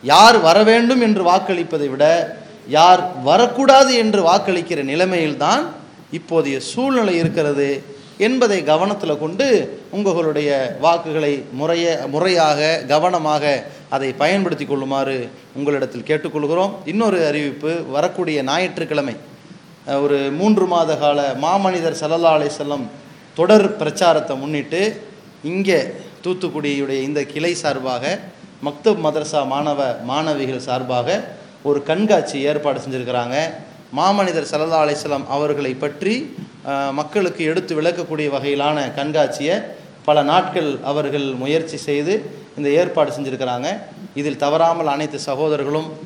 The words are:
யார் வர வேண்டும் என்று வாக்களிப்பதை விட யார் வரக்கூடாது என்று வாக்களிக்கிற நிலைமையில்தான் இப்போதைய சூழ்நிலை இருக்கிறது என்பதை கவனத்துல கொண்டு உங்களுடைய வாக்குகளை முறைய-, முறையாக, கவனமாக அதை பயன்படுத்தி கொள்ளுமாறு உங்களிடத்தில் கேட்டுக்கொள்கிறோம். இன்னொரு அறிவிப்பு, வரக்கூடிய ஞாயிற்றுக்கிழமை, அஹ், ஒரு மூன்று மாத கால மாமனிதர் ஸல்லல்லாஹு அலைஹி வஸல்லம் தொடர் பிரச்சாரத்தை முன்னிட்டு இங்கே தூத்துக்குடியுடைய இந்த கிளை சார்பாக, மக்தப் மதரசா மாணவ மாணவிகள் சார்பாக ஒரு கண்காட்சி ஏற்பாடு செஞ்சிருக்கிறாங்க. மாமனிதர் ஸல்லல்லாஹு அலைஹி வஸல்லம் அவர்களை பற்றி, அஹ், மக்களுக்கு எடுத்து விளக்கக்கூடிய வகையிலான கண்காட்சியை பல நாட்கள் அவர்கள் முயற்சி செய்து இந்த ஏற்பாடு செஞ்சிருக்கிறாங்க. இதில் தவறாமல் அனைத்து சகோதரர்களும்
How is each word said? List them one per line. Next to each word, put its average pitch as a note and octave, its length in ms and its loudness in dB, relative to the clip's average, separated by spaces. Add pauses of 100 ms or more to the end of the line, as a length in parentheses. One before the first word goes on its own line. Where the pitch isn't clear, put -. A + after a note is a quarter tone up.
யார் G#3 340 10
வர F3+ 260 6
வேண்டும் A#3 380 6
என்று G#3 220 2
வாக்களிப்பதை E3+ 640 0
விட D#3 480 2 (300)
யார் E3+ 560 6
வரக்கூடாது B3+ 720 6
என்று A3 280 2
வாக்களிக்கிற F3 600 0
நிலைமையில்தான் D#3+ 800 0 (480)
இப்போதைய D3+ 460 -2
சூழ்நிலை A#3 600 0
இருக்கிறது C#3+ 680 0 (340)
என்பதை G#3+ 460 2
கவனத்துல D#3+ 540 0
கொண்டு E3+ 300 -2 (440)
உங்களுடைய D3 920 -2
வாக்குகளை D#3 720 0
முறைய-, D#3+ 560 -2
முறையாக, D#3 800 2
கவனமாக D3+ 760 2 (260)
அதை C3+ 240 -2
பயன்படுத்தி E3+ 520 0
கொள்ளுமாறு C3+ 640 -4 (260)
உங்களிடத்தில் C3+ 480 -4
கேட்டுக்கொள்கிறோம். D3+ 680 -2 (140)
இன்னொரு F#3 400 0
அறிவிப்பு, D3 680 -4
வரக்கூடிய D#3+ 520 -2
ஞாயிற்றுக்கிழமை, D3+ 720 -2 (720)
அஹ், C#3 140 0
ஒரு C#3+ 300 2
மூன்று F#3+ 340 2
மாத E3 320 0
கால C#3+ 440 2
மாமனிதர் F3+ 520 0
ஸல்லல்லாஹு D#3+ 440 2
அலைஹி D3 120 0
வஸல்லம் C#3+ 360 -6 (500)
தொடர் G3 420 4
பிரச்சாரத்தை D3+ 600 0
முன்னிட்டு D#3 640 -4 (420)
இங்கே F3+ 500 0 (300)
தூத்துக்குடியுடைய C#3+ 800 -4
இந்த C#3+ 220 -4
கிளை E3 320 -4
சார்பாக, C3+ 640 -4 (420)
மக்தப் D#3 440 -2
மதரசா D3 420 -2
மாணவ C#3 560 -2
மாணவிகள் C3+ 560 -4
சார்பாக B2+ 640 -2 (400)
ஒரு C#3+ 200 0
கண்காட்சி E3+ 560 0
ஏற்பாடு C#3+ 400 -2
செஞ்சிருக்கிறாங்க. B2 560 -4 (560)
மாமனிதர் F3+ 520 0
ஸல்லல்லாஹு D#3 400 0
அலைஹி D3 140 0
வஸல்லம் C#3+ 320 -6
அவர்களை C#3+ 440 -2
பற்றி, F#3 600 -4 (300)
அஹ், C#3 280 -4
மக்களுக்கு E3 500 -2
எடுத்து D#3+ 380 -2
விளக்கக்கூடிய D#3+ 480 -2
வகையிலான C#3 640 -2
கண்காட்சியை D3 600 -2 (500)
பல D3+ 180 4
நாட்கள் E3 600 0
அவர்கள் C#3 500 -4
முயற்சி D3 440 -4
செய்து D3 360 -2 (440)
இந்த C#3+ 120 -2
ஏற்பாடு D#3 420 2
செஞ்சிருக்கிறாங்க. C3 560 -6 (480)
இதில் C#3+ 220 -6
தவறாமல் D#3+ 500 2
அனைத்து D3 320 -4
சகோதரர்களும் D3+ 720 -2 (160)